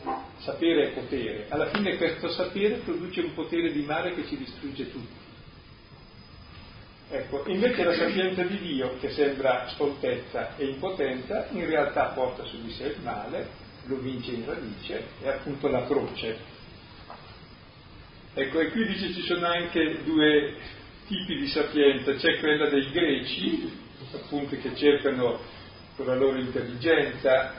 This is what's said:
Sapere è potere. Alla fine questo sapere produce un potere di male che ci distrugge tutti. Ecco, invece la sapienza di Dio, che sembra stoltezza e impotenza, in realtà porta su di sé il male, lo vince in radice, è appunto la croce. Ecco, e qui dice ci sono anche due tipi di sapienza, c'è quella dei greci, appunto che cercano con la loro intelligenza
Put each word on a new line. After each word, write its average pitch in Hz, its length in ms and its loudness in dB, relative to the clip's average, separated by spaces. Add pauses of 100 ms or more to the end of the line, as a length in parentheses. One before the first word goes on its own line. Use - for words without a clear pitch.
(400)
Sapere 151 480 2
è - 60 -4
potere. 117 560 -4
Alla 151 180 0
fine 202 300 0
questo 165 320 -2
sapere 202 460 0
produce 180 460 -4
un 151 120 -2
potere 165 380 -2
di 147 120 -2
male 170 320 -2
che 147 100 -4
ci 147 120 -6
distrugge 131 540 -8
tutti. - 360 -14 (1800)
Ecco, - 360 -4
invece 196 360 4
la 170 100 4
sapienza 185 500 2
di 196 160 0
Dio, 131 400 -2
che 139 120 -4
sembra 131 580 2
stoltezza - 880 -2
e 143 80 -2
impotenza, 135 840 -2
in 180 160 -4
realtà 147 380 2 (100)
porta 127 300 -2
su 117 180 -10
di 113 80 -8
sé 127 140 -8
il - 180 -6
male, 120 440 -6 (380)
lo 131 120 -4
vince 123 340 -6
in 117 140 -4
radice, 110 580 -6 (180)
è 127 60 -2
appunto 139 400 0
la 127 180 2
croce. - 520 0 (2000)
Ecco, 139 260 0
e 156 100 4
qui 226 180 2
dice 185 260 -2
ci 180 80 -6
sono 170 260 0
anche 170 560 0
due 151 520 6 (520)
tipi 180 280 -4
di 139 120 -2
sapienza, 139 680 4
c'è 160 260 2
quella 151 300 4
dei 135 220 4
greci, 165 800 0 (420)
appunto 143 440 -4
che 123 180 -6
cercano 127 640 4 (600)
con 127 80 -4
la 127 80 4
loro 131 220 4
intelligenza 131 1200 2